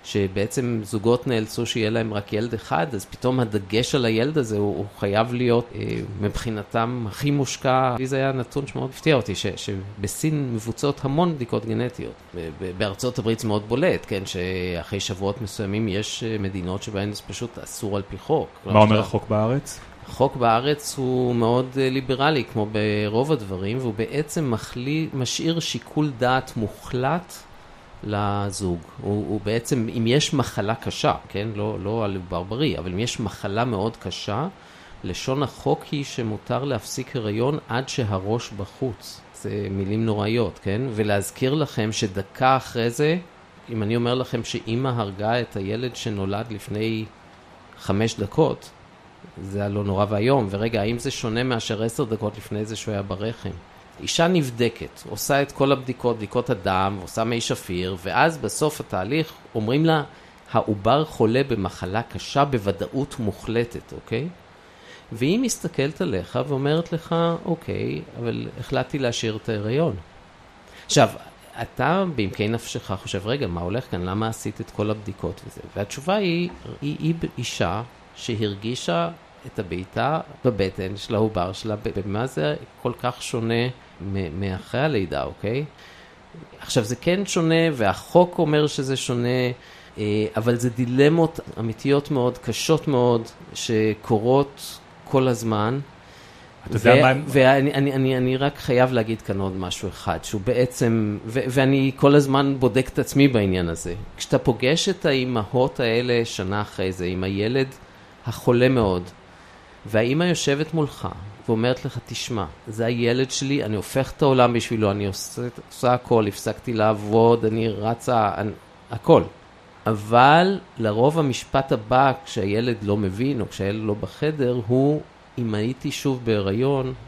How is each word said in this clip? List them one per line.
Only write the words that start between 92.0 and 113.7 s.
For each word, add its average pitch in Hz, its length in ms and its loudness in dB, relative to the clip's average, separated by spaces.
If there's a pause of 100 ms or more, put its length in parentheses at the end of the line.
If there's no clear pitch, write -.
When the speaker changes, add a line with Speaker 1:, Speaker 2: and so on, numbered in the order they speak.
Speaker 1:
מאוד, 123 260 2
קשות 156 500 0
מאוד, 123 340 4 (320)
שקורות 113 1300 2 (260)
כל 131 220 4
הזמן. 113 520 2 (880)
Speaker 2:
אתה - 80 -4
יודע 113 200 8
Speaker 1:
ו-, - 60 8
Speaker 2:
מה 127 80 8
הם 135 180 2
Speaker 1:
ואני, 135 460 6
אני, 139 200 2
אני, 131 240 2
אני 127 200 2
רק 139 200 0
חייב 127 340 4
להגיד 113 300 0
כאן 98 180 -4
עוד 95 180 -2
משהו 90 320 -4
אחד, 85 340 -4
שהוא 104 180 -4
בעצם, 113 840 2
ו-, 113 220 -2
ואני 135 480 4
כל 143 200 8
הזמן 139 440 4
בודק 123 340 4
את - 60 0
עצמי 139 280 4
בעניין 95 420 2
הזה. 87 260 -6 (220)
כשאתה - 220 0
פוגש 127 500 2
את 175 160 -4
האימהות 127 760 2
האלה 120 460 2
שנה 101 360 -2
אחרי 95 300 -4
זה, 92 140 -4
עם 92 180 -2
הילד 110 440 0 (580)
החולה 123 440 4
מאוד, 98 340 4 (800)
והאימא 120 380 2
יושבת 156 500 2
מולך 147 340 -2 (400)
ואומרת 120 380 2
לך, 123 200 -6
"תשמע, 113 400 -4 (220)
זה 113 180 -2
הילד 120 460 2
שלי, 139 320 0
אני 107 120 -2